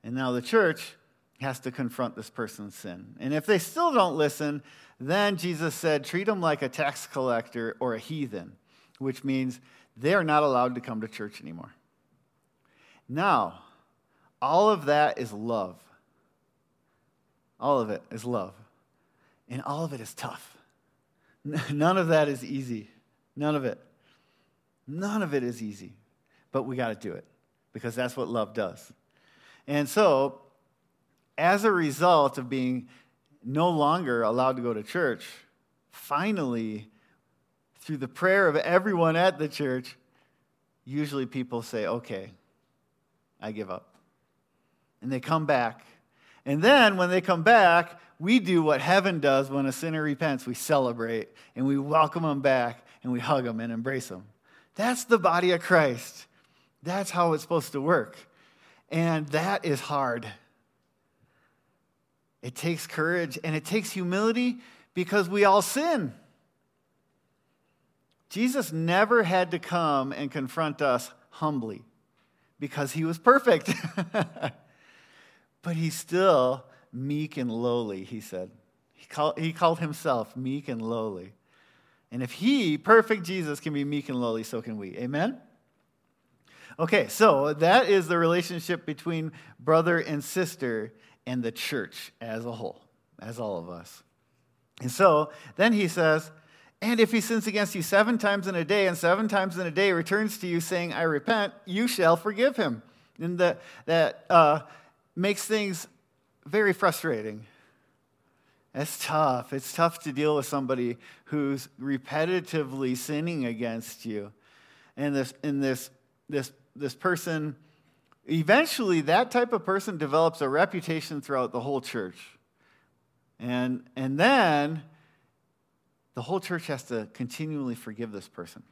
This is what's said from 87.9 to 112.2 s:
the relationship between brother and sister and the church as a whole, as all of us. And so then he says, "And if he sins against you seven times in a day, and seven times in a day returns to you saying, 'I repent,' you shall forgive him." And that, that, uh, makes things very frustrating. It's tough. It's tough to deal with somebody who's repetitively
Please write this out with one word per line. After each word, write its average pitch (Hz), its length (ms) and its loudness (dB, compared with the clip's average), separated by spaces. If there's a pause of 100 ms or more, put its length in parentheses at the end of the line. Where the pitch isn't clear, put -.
the 175 100 2
relationship 170 640 0
between 160 480 -6 (280)
brother 160 380 4
and 147 240 -4
sister 120 720 -4 (340)
and 123 160 -4
the 113 100 -4
church - 680 -8
as 113 240 -8
a 120 80 -8
whole, 110 300 -12 (380)
as 113 180 -12
all 104 200 -6
of 85 120 -10
us. 85 320 -16 (800)
And 123 100 -6
so 151 400 6 (260)
then 226 160 4
he 208 140 2
says, 160 460 2 (480)
"And 226 180 0
if 220 140 6
he 226 80 4
sins 220 260 -2
against 208 280 -2
you 175 80 -4
seven 214 360 4
times 202 300 0
in 185 80 -4
a 170 80 0
day, 196 240 4
and 170 100 -2
seven 190 300 2
times 190 300 0
in 180 80 -4
a 165 40 -4
day 190 220 2
returns 202 460 0
to 180 100 -6
you 170 120 0
saying, 170 320 -4
'I 143 100 -2
repent,' 165 520 0 (120)
you 202 200 -2
shall 170 300 4
forgive 214 400 0
him." 127 260 -2 (380)
And 175 180 -4
that, 175 220 2 (260)
that, 160 420 2
uh, 156 340 6 (520)
makes 196 300 -2
things 208 420 -2 (600)
very 196 260 2
frustrating. 110 720 -2 (1300)
It's 143 300 -8
tough. 139 480 0
It's 135 220 -8
tough 170 300 0
to 151 80 -8
deal 147 240 0
with 135 100 -2
somebody 123 500 -2 (280)
who's 139 440 -4 (120)
repetitively 139 1160 -4